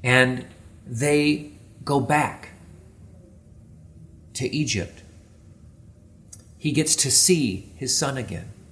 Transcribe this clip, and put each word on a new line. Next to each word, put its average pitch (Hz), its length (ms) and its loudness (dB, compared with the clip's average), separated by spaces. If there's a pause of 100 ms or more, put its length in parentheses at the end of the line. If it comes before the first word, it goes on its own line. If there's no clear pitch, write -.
And 127 420 4 (420)
they 147 640 0 (320)
go 143 160 0
back - 500 -2 (1800)
to - 140 -4
Egypt. 120 540 -4 (1500)
He 151 160 -4
gets 151 240 0
to 131 140 0
see 127 640 2
his 131 200 -4
son 139 200 -2
again. 98 340 -10 (200)